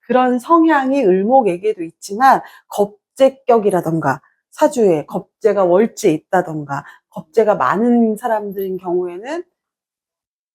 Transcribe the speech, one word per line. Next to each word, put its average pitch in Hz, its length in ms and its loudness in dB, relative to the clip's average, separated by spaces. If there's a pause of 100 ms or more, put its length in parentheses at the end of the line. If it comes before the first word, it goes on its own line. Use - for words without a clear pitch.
그런 254 380 0
성향이 285 680 2
을목에게도 196 800 0
있지만 202 580 0 (280)
겁재격이라던가 196 1500 -2 (300)
사주에 208 540 0
겁재가 196 600 -2
월지에 190 480 2
있다던가 151 720 -4 (260)
겁재가 208 460 -2
많은 214 640 0
사람들인 202 600 -6
경우에는 180 680 -6 (1120)